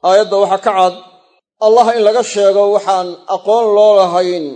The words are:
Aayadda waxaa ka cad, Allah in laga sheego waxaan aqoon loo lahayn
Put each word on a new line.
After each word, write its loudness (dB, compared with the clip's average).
Aayadda 0
waxaa -2
ka 0
cad, 0
Allah 2
in -2
laga 2
sheego 0
waxaan -2
aqoon -2
loo 4
lahayn -2